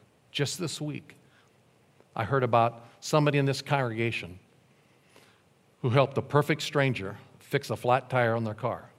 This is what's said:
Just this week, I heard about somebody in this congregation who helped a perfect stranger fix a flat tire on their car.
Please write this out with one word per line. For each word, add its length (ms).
Just 280
this 220
week, 340
I 120
heard 180
about 420
somebody 380
in 80
this 160
congregation 760
who 80
helped 280
a 40
perfect 400
stranger 560
fix 300
a 60
flat 340
tire 260
on 80
their 100
car. 460